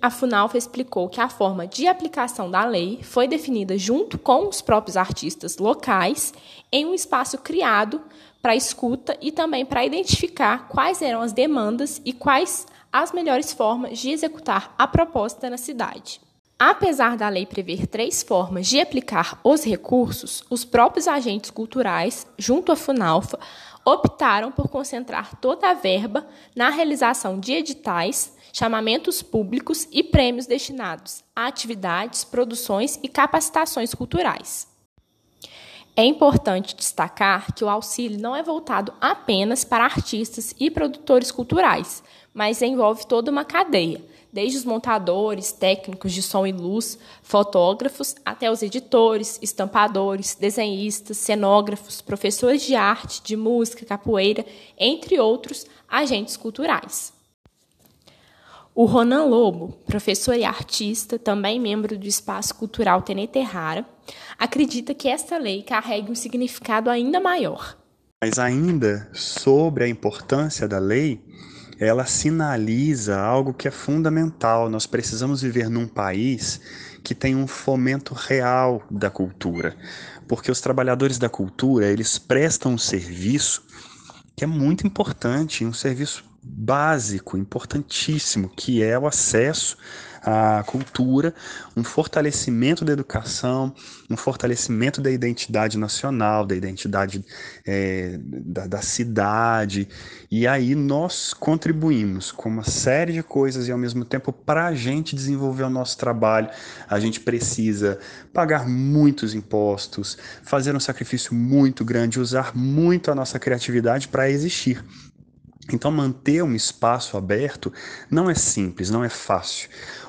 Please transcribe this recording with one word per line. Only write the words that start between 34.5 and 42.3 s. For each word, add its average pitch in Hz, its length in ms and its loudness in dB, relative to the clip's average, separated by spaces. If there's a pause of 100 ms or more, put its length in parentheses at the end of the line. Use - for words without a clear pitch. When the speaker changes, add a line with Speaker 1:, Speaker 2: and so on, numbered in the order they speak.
Speaker 1:
É 220 120 6
importante 254 680 4
destacar - 760 -2
que - 120 -4
o 208 40 0
auxílio 208 500 -4
não 233 160 -4
é 302 80 -4
voltado 302 560 -4
apenas 226 640 0
para 233 220 2
artistas - 720 -4
e 294 120 2
produtores - 600 2
culturais, 240 720 2 (300)